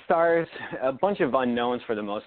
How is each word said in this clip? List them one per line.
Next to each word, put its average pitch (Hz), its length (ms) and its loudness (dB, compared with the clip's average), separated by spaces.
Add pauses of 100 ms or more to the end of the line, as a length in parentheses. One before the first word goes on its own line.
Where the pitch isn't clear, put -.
stars 165 420 4 (340)
a 131 100 0
bunch 185 280 -2
of 131 160 2
unknowns 120 500 0
for 117 80 -4
the 104 80 -2
most 104 260 -6